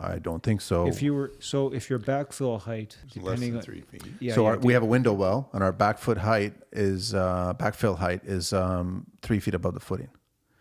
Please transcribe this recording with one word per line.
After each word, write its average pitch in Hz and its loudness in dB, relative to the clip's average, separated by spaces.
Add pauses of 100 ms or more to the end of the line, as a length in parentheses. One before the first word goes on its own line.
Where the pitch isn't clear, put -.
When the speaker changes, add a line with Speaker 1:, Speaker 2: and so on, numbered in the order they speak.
Speaker 1:
Yeah. 90 -6
Speaker 2:
I 82 -6
don't 82 -6
think 107 2
so." 87 2
Speaker 1:
If - 0
you 147 2
were, 139 -4
so 135 -2
if 131 -8
your 131 0
backfill 131 -4
height, 110 -10
Speaker 3:
It's 131 -20
less 90 -12
Speaker 1:
depending 120 -2
Speaker 3:
than 117 -4
Speaker 1:
on 104 -8
Speaker 3:
three - -14
feet. - -18 (160)
Speaker 1:
Yeah, 120 -4
Speaker 2:
So 117 6
Speaker 1:
yeah, 107 6
Speaker 2:
our, 113 2
we 120 4
Speaker 1:
de- 123 8
Speaker 2:
have 117 6
a - 2
window 120 4
well, 101 2
and 95 0
our 95 4
back 104 2
foot 110 0
height 104 2 (160)
is, 101 0
uh, 90 0
backfill 101 0
height 90 0
is, 90 -4
um, 92 0 (160)
three 107 0
feet 101 -2
above 90 -2
the 92 -10
footing. - -8 (520)